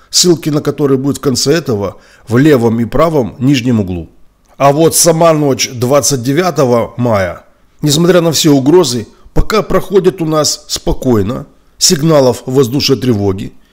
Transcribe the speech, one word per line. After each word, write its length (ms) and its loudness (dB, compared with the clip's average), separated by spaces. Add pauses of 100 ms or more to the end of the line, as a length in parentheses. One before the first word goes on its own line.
ссылки 420 0
на 120 -2
которые 360 0
будут 200 -4
в 20 -12
конце 320 -2
этого, 440 -4 (320)
в 100 0
левом 400 2
и 60 -2
правом 560 -2
нижнем 400 0
углу. 280 -6 (480)
А 160 2
вот 220 2
сама 380 2
ночь 360 0
двадцать 540 -2
девятого 720 0
мая, 480 -2 (380)
несмотря 380 2
на 100 0
все 220 2
угрозы, 560 2 (240)
пока 300 2
проходит 600 0
у 40 -4
нас 420 -2
спокойно, 800 -2 (300)
сигналов 680 2
воздушной 540 0
тревоги, 520 -2 (200)